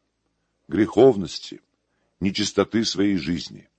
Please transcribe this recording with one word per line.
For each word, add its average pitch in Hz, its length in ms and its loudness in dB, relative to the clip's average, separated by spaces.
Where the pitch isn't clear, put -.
греховности, 101 920 2
нечистоты 101 640 -2
своей 101 320 -2
жизни - 520 -8